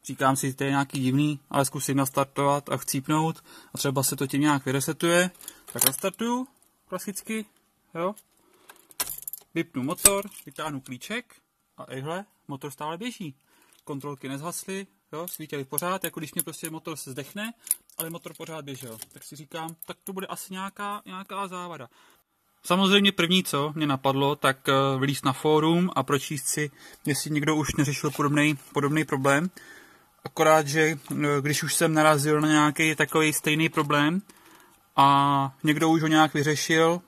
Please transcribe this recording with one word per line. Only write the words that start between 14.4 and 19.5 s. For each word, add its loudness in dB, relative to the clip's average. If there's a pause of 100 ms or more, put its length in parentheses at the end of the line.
jo, -10
svítily -10
pořád, -4
jako -6
když -10
mě -2
prostě -10
motor -10
se -14
zdechne, -10 (440)
ale -10
motor -14
pořád -12
běžel. -12 (160)
Tak -20
si -18
říkám, -12 (100)